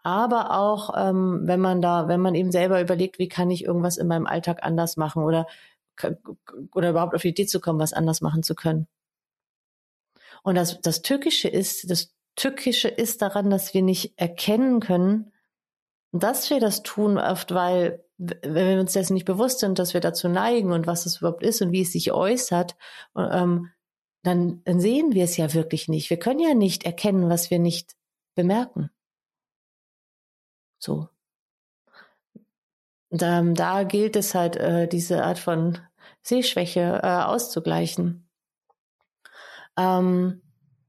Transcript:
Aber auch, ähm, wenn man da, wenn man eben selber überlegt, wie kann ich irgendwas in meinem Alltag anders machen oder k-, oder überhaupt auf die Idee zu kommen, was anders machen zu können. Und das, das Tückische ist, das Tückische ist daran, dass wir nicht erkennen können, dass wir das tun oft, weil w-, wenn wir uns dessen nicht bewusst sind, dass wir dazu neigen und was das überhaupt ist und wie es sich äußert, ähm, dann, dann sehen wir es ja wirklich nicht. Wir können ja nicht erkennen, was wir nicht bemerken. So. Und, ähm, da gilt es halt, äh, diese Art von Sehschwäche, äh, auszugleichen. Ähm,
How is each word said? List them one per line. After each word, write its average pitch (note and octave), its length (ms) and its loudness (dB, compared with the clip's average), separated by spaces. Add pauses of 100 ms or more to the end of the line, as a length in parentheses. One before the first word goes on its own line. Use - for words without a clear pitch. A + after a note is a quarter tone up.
Aber A3 560 0
auch, G#3 380 0
ähm, F#3 480 0
wenn F3+ 160 2
man F#3 200 2
da, F3 280 2
wenn F3 120 2
man F#3 140 2
eben F3+ 160 0
selber F#3 300 4
überlegt, F3+ 380 0
wie F3+ 100 -2
kann F3+ 220 0
ich F3+ 140 -2
irgendwas F3 340 0
in E3+ 100 0
meinem E3 180 0
Alltag E3+ 360 -4
anders E3 340 -2
machen D#3 260 -2
oder E3 240 2 (500)
k-, - 200 -6 (580)
oder F3 160 2
überhaupt E3 240 0
auf D#3+ 80 -2
die F3+ 60 0
Idee G3 180 -2
zu F#3 140 -2
kommen, D#3+ 180 -2
was D#3 140 0
anders D#3+ 280 0
machen D#3 220 0
zu D#3+ 120 -2
können. D#3+ 320 -2 (1600)
Und F#3+ 140 2
das, F3 240 -2
das D#3+ 220 -2
Tückische C#4 460 0
ist, F#3 420 -4
das - 240 -4 (220)
Tückische C4 520 -2
ist A3+ 340 -4
daran, G3+ 260 0
dass G3 240 0
wir F#3+ 100 4
nicht F#3 360 0
erkennen A3 640 2
können, G3 520 2 (800)
dass G#3 380 -2
wir C#4+ 100 2
das G#3 220 0
tun G#3 340 0
oft, - 380 -2
weil F3+ 500 0 (140)
w-, F3 240 -8
wenn E3 320 0
wir F#3+ 60 4
uns F#3 120 0
dessen F#3+ 220 0
nicht F3+ 100 -2
bewusst A#3 360 0
sind, F#3+ 180 0
dass F3+ 160 0
wir F3+ 60 0
dazu E3+ 280 -2
neigen G3 440 2
und E3 140 0
was E3+ 180 -2
das E3+ 140 -4
überhaupt E3+ 240 -2
ist A3 200 0
und F3 100 0
wie F#3 100 2
es F3+ 100 -4
sich E3 200 -2
äußert, F#3 640 0 (400)
ähm, F3 540 0 (520)
dann, F3 420 0
dann F3+ 160 2
sehen C4 320 2
wir F#3+ 120 4
es F3 120 -2
ja D#3 180 0
wirklich D#3+ 340 -2
nicht. D#3 220 -2
Wir E3+ 80 0
können C4+ 220 -2
ja D#4+ 140 4
nicht G3 300 2
erkennen, F3+ 440 0
was E3+ 220 0
wir F3 80 2
nicht E3+ 360 -2 (400)
bemerken. F#3 560 0 (1900)
So. D3+ 300 -6 (2000)
Und, E3+ 120 -2
ähm, E3+ 320 2
da F3+ 300 0
gilt G#3 320 0
es G3+ 180 -2
halt, F3 220 0
äh, E3+ 320 0
diese E3+ 360 0
Art F3 140 -2
von E3+ 400 -2 (440)
Sehschwäche, F3+ 800 0
äh, F3+ 220 2
auszugleichen. E3+ 1040 -2 (1500)
Ähm, F#3 680 2 (460)